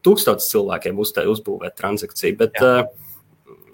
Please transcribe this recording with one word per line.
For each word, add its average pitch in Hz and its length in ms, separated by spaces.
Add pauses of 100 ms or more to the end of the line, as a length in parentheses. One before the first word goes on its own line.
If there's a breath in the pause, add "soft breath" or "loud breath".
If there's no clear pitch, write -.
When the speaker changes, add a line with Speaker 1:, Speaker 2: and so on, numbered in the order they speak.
Speaker 1:
tūkstotis 202 500
cilvēkiem 98 480
uztā-, 104 240
uzbūvēt 98 560
transakciju, 104 560
bet, 110 240
Speaker 2:
Jā. 123 220
Speaker 1:
ā, - 720 (200)